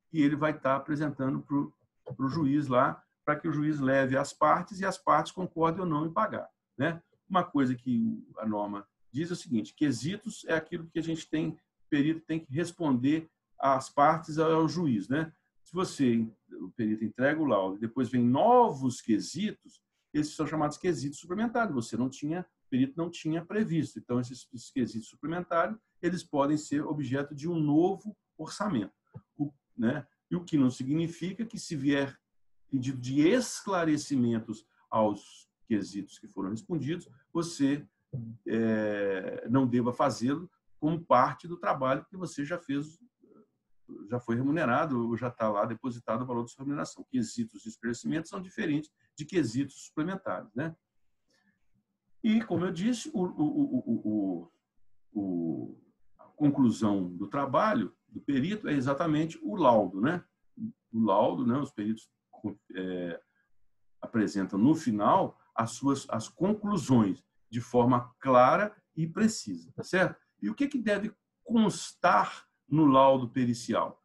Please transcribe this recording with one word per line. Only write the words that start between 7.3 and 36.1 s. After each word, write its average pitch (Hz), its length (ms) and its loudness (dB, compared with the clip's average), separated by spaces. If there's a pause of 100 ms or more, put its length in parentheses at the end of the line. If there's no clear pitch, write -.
coisa 135 300 0
que 123 300 0
o, 113 360 -6
a 110 60 -8
norma 104 420 -4 (240)
diz 170 200 -4
é - 20 -6
o - 40 -4
seguinte, 117 360 -4
quesitos 147 720 -4
é 170 80 -2
aquilo 165 400 -4
que 165 60 -4
a 156 40 -2
gente 160 240 -6
tem, 160 220 -2
o - 400 -16
perito 156 320 2
tem 160 180 -4
que 131 140 -12
responder 156 760 0 (280)
às 135 320 0
partes 156 480 2
ao, 160 140 4
ao 160 160 4
juiz, 143 400 0
né? 160 240 -2 (320)
Se - 100 -20
você, 123 540 2 (340)
o 92 80 -12
perito 107 340 -2
entrega 139 380 0
o 151 40 0
laudo 98 320 0
e - 20 -12
depois 113 280 -2
vem 123 160 2
novos 151 800 4
quesitos, 113 800 -2 (320)
esses 151 220 -2
são 156 100 -4
chamados 147 320 -2
quesitos 143 420 -4
suplementares, 214 540 -2
você 113 240 -4
não 127 100 0
tinha, 151 340 -6
o - 280 -18
perito 127 260 2
não 170 140 -4
tinha 165 340 -4
previsto. 165 540 -2
Então, 120 220 -2
esses, 123 340 -8
esses - 160 -16
quesitos 113 400 -4
suplementares, 175 680 -2 (260)
eles 175 220 -2
podem 143 320 0
ser 147 300 -2
objeto 143 480 -4
de 147 160 -8
um 170 100 -2
novo 175 560 2 (220)
orçamento, 160 560 -4 (420)
o, 147 160 -4 (240)
né? 127 300 -2 (240)
E 175 60 -2
o 175 80 -4
que 160 140 0
não 131 120 6
significa 165 760 -4
que, 208 120 -12
se - 180 -8
vier 139 400 0 (540)
pedido 131 300 -4
de 131 220 0
esclarecimentos 147 1400 0 (240)
aos 107 600 -2 (180)
quesitos 95 520 -4